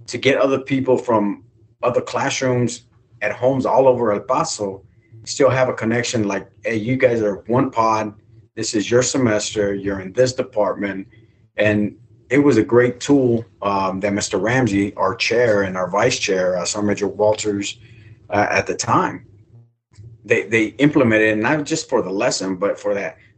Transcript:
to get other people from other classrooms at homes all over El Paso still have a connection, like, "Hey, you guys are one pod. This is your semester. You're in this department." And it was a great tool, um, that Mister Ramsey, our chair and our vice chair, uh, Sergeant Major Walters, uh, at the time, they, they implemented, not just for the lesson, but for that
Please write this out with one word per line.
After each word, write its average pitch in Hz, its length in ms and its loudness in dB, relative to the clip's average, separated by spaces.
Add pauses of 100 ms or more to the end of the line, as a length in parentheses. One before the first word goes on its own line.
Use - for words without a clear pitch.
to 117 120 -8
get 127 200 2
other 135 200 2
people 127 400 0
from 104 460 -2 (380)
other 123 180 0
classrooms 123 840 -2 (380)
at 104 120 -4
homes 127 340 0
all 135 200 4
over 120 260 4
El 104 80 -2
Paso 104 640 -4 (400)
still 135 260 2
have 127 180 2
a 110 40 -2
connection, 117 540 -2
like, 98 240 -4 (140)
"Hey, 113 120 -2
you 113 200 -2
guys 120 260 2
are 101 140 0 (100)
one 131 240 0
pod. 110 440 0 (420)
This 113 180 -6
is 101 160 -2
your 120 120 4
semester. 107 720 0
You're 98 260 -6
in 92 120 -12
this 127 200 2
department." 98 760 -4 (500)
And 104 400 2 (340)
it 131 80 4
was 143 180 4
a 104 80 4
great 120 340 4
tool, 123 460 2 (160)
um, 95 400 -2
that 101 120 -2
Mister 101 260 -2
Ramsey, 101 560 0
our 95 200 0
chair 113 480 2
and 92 140 -4
our 92 120 -2
vice 110 300 0
chair, 92 380 0
uh, 87 80 -4
Sergeant 104 240 -4
Major 98 200 -2
Walters, 104 720 -2 (520)
uh, 104 200 2
at - 160 0
the 90 80 -4
time, - 520 -2 (960)
they, 110 180 0
they 107 240 0 (120)
implemented, 113 600 4
not 143 260 0
just 160 240 -6
for 113 140 0
the 90 80 -8
lesson, 98 460 -4
but 92 220 -4
for 101 160 -2
that 95 240 -6 (200)